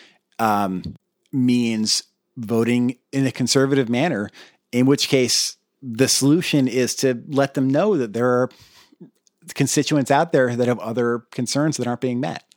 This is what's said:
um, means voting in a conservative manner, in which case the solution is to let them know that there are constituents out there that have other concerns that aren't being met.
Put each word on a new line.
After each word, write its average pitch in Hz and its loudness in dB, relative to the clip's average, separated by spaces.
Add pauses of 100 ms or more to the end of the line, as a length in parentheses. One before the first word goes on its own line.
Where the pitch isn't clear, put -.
(380)
um, 101 -2 (380)
means 120 0 (320)
voting 120 0 (120)
in 135 -2
a 123 -2
conservative 135 0
manner, 117 -2 (400)
in 123 2
which 139 2
case - 0 (260)
the 123 0
solution 143 2
is 120 0
to 127 0
let 139 0
them 131 0
know 175 2
that 117 -2
there 120 0
are 123 2 (1080)
constituents 143 0
out 160 2
there 127 2
that 120 0
have 117 0
other 117 -2
concerns 143 -2
that 120 -4
aren't 120 -6
being 123 -4
met. - -8 (120)